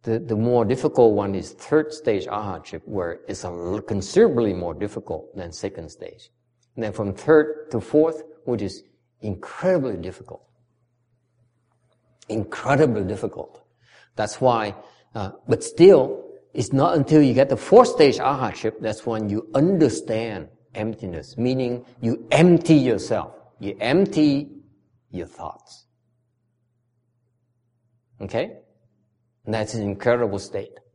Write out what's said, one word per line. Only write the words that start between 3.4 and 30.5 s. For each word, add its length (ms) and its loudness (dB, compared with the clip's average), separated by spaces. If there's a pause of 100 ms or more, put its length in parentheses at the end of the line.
a 20 -6
l-, 340 -6
considerably 720 2
more 220 -6
difficult 600 -10
than 160 -12
second 380 -10
stage. 400 -20 (460)
And 80 -8
then 100 -6
from 220 -6
third 560 2
to 100 -4
fourth, 400 0 (240)
which 160 -4
is 220 -10 (380)
incredibly 760 -4
difficult. 460 -16 (1900)
Incredibly 760 0
difficult. 580 -10 (540)
That's 240 -6
why, 360 2 (380)
uh, 180 -6 (160)
but 160 0
still, 640 6 (280)
it's 180 -6
not 240 2
until 260 4
you 120 4
get 160 4
the 80 0
fourth 320 6
stage 280 4
arhatship 640 -4
that's 260 -8
when 240 -4
you 240 -6
understand 920 0 (260)
emptiness, 640 -10
meaning 480 -2 (140)
you 320 -4
empty 440 6
yourself. 600 0 (240)
You 220 -8
empty 680 2 (640)
your 160 -10
thoughts. 580 -18 (2250)
Okay? 380 -6 (840)
And 80 -4
that's 200 -4
an 100 -6
incredible 560 0
state. 400 -12 (160)